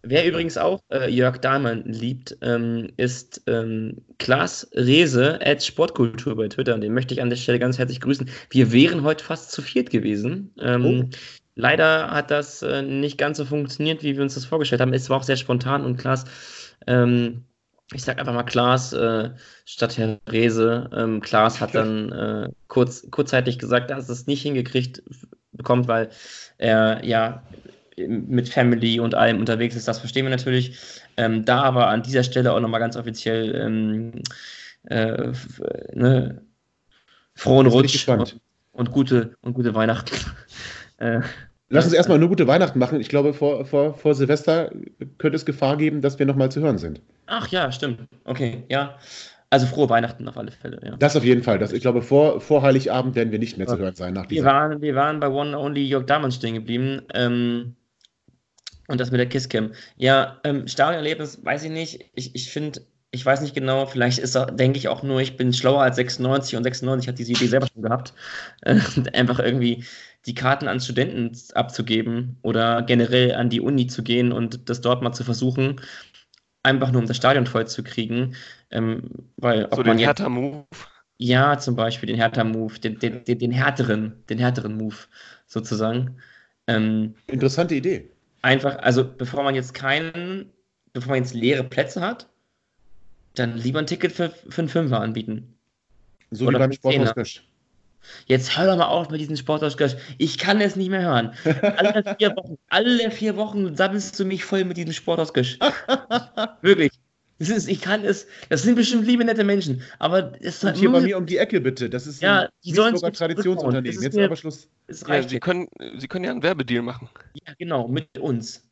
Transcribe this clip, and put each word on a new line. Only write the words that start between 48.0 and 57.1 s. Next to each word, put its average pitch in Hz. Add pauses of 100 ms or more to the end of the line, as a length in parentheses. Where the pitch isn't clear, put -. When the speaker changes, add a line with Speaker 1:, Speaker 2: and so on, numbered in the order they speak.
Speaker 1:
Okay, 123
ja. 139 (540)
Also 131
frohe 127
Weihnachten 117
auf -
alle 107
Fälle, -
ja. -
Speaker 2:
Das 147
auf 117
jeden 123
Fall. 107
Das, 101
ich 120
glaube, 120
vor, 143
vor 147
Heiligabend 131
werden 117
wir 107
nicht 113
mehr 95
zu 120
Speaker 1:
Ja. -
Speaker 2:
hören 92
sein. 92
Nach 95
Speaker 1:
Wir -
Speaker 2:
dieser 151
Speaker 1:
waren, 147
wir 147
waren 147
bei 143
One 143
Only 143
Jörg 131
Dahlmann 139
stehen 120
geblieben. 120 (140)